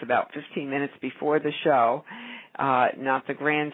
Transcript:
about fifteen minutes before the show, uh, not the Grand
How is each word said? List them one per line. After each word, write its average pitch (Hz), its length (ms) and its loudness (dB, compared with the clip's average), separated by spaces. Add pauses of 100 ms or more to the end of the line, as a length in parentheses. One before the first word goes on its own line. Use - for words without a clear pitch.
about 120 300 0
fifteen 143 380 -8
minutes 139 320 -4
before 147 380 -2
the 147 120 -2 (100)
show, 135 420 4 (540)
uh, 127 380 4
not 135 300 0
the 139 80 -4
Grand 147 400 0